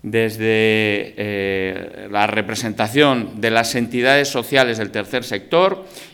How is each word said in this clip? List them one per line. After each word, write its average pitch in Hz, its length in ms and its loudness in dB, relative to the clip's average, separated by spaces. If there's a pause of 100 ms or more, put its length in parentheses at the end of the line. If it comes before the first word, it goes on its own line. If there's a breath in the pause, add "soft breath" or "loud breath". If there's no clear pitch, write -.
desde, 110 1120 0
eh, 98 920 -4
la 104 160 0
representación 110 1120 0
de 113 100 2
las 113 240 2
entidades 123 540 2
sociales 123 500 0
del 104 120 -4
tercer 110 320 -4
sector 175 640 0 (280 loud breath)